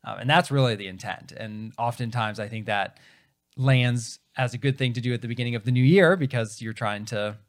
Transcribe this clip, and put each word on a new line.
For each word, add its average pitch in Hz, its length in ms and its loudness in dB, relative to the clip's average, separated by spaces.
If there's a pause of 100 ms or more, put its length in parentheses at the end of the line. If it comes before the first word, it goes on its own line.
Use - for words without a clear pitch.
Uh, 107 180 -10
and 123 100 -2
that's 175 200 4
really 131 240 2
the 101 120 -8
intent. 92 460 -12
And 110 460 -12
oftentimes 113 600 -4
I 104 80 -6
think 110 180 -10
that 101 320 -2 (580)
lands 123 640 2 (160)
as 123 180 -2
a 117 40 -10
good 139 200 -2
thing 127 160 -2
to 127 60 -4
do 123 120 -2
at 117 80 -4
the 120 80 -10
beginning 120 260 -4
of 107 100 -6
the 127 80 0
new 127 120 4
year 175 320 8
because 123 460 -4
you're 110 100 -8
trying 104 340 -4
to 104 300 -4 (120)